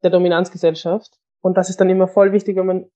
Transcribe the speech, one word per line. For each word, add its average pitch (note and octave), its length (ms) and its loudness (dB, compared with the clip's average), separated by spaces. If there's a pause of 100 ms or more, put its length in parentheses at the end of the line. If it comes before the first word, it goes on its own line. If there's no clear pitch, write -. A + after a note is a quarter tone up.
der F3+ 80 2
Dominanzgesellschaft. F3 1080 -2 (220)
Und F#3 160 -2
das F#3 140 -2
ist F#3 100 -6
dann F#3 100 4
immer F#3 180 2
voll G3 240 2
wichtig, G3 240 -2
wenn F#3 100 -2
man F#3 300 -4